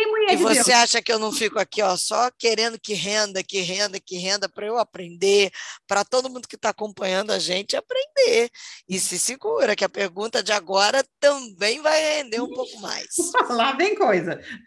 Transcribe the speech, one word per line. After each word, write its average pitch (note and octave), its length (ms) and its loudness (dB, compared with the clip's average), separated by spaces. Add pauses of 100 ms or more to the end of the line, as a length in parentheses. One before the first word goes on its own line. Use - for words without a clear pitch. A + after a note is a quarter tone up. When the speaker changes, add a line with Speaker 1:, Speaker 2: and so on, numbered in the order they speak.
Speaker 1:
mulher G#4+ 240 2
Speaker 2:
E - 40 4
Speaker 1:
de D#4 60 2
Speaker 2:
você A3+ 120 6 (100)
Speaker 1:
Deus." - 80 4
Speaker 2:
acha A#3 280 6
que - 120 -2
eu A3+ 60 0
não G#3+ 140 -2
fico G#3+ 260 -2
aqui, G3 220 -2
ó, F#3+ 160 2
só A3+ 420 0
querendo A3+ 400 0
que - 140 -10
renda, G3 500 -2
que G3 180 -4
renda, F#3+ 380 -4
que F#3 200 -10
renda F#3+ 320 -4
pra - 160 -10
eu A3 120 -4
aprender, F#3+ 720 0 (360)
pra G3+ 180 0
todo B3+ 240 0
mundo B3 180 -12
que - 120 -18
tá A3+ 120 -2
acompanhando G3+ 600 -4
a G3 80 0
gente F3+ 380 -4
aprender. B4+ 720 2 (380)
E F#3 120 -4
se F3+ 180 -4
segura, B3+ 560 0
que G3+ 100 0
a F#3+ 40 0
pergunta G3+ 540 -4
de G3 100 -2
agora G3+ 500 2 (160)
também B3 640 0
vai D4+ 180 2 (200)
render A#3+ 220 -4
um - 120 -4
pouco A#3+ 200 -6
Speaker 1:
Ixi, - 100 -16
Speaker 2:
mais. - 340 -10
Speaker 1:
<laughs> F#4+ 400 0
lá A#3 160 2
vem F4+ 220 2
coisa. F#3 440 2 (280)